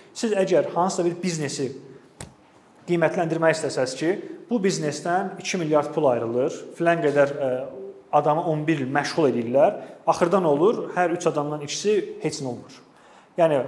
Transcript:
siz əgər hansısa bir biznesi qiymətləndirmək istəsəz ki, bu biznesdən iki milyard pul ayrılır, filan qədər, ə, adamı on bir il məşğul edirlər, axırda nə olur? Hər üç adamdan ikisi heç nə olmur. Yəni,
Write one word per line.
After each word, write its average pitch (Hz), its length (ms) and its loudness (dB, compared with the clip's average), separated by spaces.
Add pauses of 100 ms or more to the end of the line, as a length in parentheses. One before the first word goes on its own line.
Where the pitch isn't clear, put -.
(140)
siz 220 220 -2
əgər 180 380 2
hansısa 175 320 0
bir 170 160 0
biznesi 151 480 -4 (1200)
qiymətləndirmək 160 680 2
istəsəz 131 400 -2
ki, 160 140 0 (400)
bu 240 100 0
biznesdən 180 800 -2
iki - 160 -6
milyard 151 380 2
pul 151 160 4
ayrılır, 120 420 0 (240)
filan 170 240 2
qədər, 143 320 4
ə, 135 180 -2 (640)
adamı 151 320 4
on 151 220 -2
bir 156 180 0
il 127 80 -4
məşğul 143 380 2
edirlər, 123 480 2 (260)
axırda 180 400 2
nə 156 80 4
olur? 185 300 2 (100)
Hər 175 240 0
üç 170 140 -10
adamdan 147 340 -4
ikisi 202 300 -2 (260)
heç 151 220 -4
nə 127 80 -6
olmur. - 240 -12 (640)
Yəni, 156 300 4